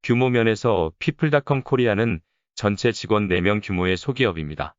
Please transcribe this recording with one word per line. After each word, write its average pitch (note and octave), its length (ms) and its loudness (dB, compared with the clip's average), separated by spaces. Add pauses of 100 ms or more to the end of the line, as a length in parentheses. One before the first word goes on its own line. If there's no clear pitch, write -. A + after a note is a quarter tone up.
규모 B2+ 280 2
면에서 A2 680 2
피플닷컴 D3 640 0
코리아는 A2+ 580 0 (340)
전체 G#2 380 0
직원 G#2 340 0
네 F#2 140 0
명 G#2 200 2
규모의 F#2 360 0
소기업입니다. D#2+ 800 -4